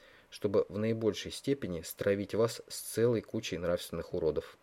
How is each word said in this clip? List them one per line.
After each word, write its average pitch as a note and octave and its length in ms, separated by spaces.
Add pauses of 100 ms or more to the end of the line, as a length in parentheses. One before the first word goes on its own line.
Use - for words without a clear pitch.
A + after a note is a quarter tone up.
(300)
чтобы G2+ 380
в F#2 100
наибольшей A2 540
степени F#2 500
стравить G2+ 520
вас A#2 340
с - 120
целой A2+ 420
кучей A2+ 360
нравственных E2+ 560
уродов. D#2+ 480